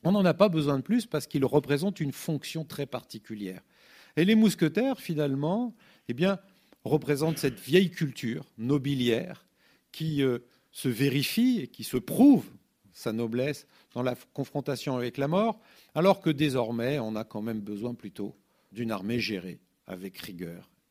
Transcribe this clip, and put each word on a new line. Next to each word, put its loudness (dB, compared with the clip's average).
On 2
n'en 4
a 4
pas 6
besoin 2
de -4
plus 0
parce -4
qu'ils 0
représentent 2
une -2
fonction -6
très -8
particulière. -12
Et 4
les 6
mousquetaires, 4
finalement, -2
eh -4
bien, 0
représentent 0
cette -2
vieille 4
culture -4
nobiliaire -2
qui, -2
euh, 2
se -4
vérifie 2
et -8
qui -16
se -4
prouve 6
sa -6
noblesse -4
dans -4
la -2
f-, -20
confrontation -6
avec -6
la -2
mort, 0
alors 4
que 0
désormais, 0
on -4
a -6
quand -10
même -6
besoin -8
plutôt -12
d'une -8
armée -4
gérée -6
avec -12
rigueur. -14